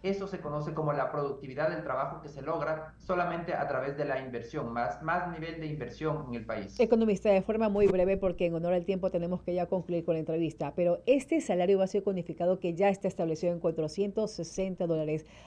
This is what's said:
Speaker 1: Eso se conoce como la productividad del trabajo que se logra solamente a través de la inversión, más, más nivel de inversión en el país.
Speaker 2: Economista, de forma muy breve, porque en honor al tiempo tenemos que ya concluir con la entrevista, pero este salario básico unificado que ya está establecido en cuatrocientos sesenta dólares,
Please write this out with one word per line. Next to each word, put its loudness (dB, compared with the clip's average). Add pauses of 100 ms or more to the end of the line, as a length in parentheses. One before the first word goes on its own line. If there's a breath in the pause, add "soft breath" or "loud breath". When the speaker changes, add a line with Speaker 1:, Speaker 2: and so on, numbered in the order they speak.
Speaker 1:
Eso 0
se -8
conoce -4
como 2
la 0
productividad -2
del -4
trabajo -2
que -14
se -12
logra -4
solamente 0
a 0
través -2
de 0
la 0
inversión, -6
más, -2
más -2
nivel -8
de -6
inversión -4
en -6
el -6
país. -6
Speaker 2:
Economista, 4
de 8
forma 0
muy 4
breve, 4
porque 0
en 2
honor 0
al 0
tiempo 0
tenemos -2
que -2
ya 0
concluir -2
con 0
la 0
entrevista, -2
pero 2
este 4
salario 4
básico 0
unificado 0
que -2
ya 4
está 0
establecido 0
en -6
cuatrocientos 0
sesenta -4
dólares, 0 (220 loud breath)